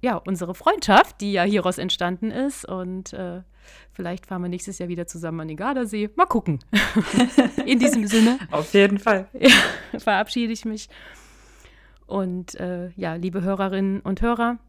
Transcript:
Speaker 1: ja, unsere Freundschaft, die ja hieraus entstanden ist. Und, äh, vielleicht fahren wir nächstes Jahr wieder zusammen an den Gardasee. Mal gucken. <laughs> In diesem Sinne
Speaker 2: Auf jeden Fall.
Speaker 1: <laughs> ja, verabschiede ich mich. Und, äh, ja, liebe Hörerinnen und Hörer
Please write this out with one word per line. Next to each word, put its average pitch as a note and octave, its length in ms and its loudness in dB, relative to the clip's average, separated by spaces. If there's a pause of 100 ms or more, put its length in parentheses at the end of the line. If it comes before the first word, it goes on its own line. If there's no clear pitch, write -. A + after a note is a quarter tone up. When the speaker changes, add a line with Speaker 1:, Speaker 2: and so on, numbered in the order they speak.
Speaker 1:
ja, A#3+ 160 0
unsere F3+ 360 -6
Freundschaft, - 680 4
die G3+ 100 -2
ja F#3 120 2
hieraus F#3 340 2
entstanden F3+ 520 -2
ist. C4+ 360 -4
Und, F#3 480 -8
äh, F3+ 280 -10 (520)
vielleicht F#3 320 -10
fahren F#3 160 -6
wir F3+ 80 -4
nächstes F3+ 300 -8
Jahr F3+ 100 -6
wieder E3+ 180 -6
zusammen E3 320 -8
an D#3+ 80 -8
den D#3 80 -8
Gardasee. G#3+ 600 -4
Mal F4 80 6
gucken. F3 340 -2 (540)
<laughs> B3 520 2
In B3+ 140 2
diesem A#3 280 2
Sinne A3+ 300 4 (140)
Speaker 2:
Auf D#3 220 -4
jeden G3+ 260 6
Fall. G3 300 0
Speaker 1:
<laughs> - 100 -16
ja, C4 120 8 (460)
verabschiede A3 540 -2
ich A3+ 140 -10
mich. G#3+ 240 -10 (1160)
Und, F#3 500 -6
äh, F3+ 420 -8
ja, E3+ 180 -6
liebe F3 280 -6
Hörerinnen G3 580 -2
und G3 200 -4
Hörer A#3 360 0 (120)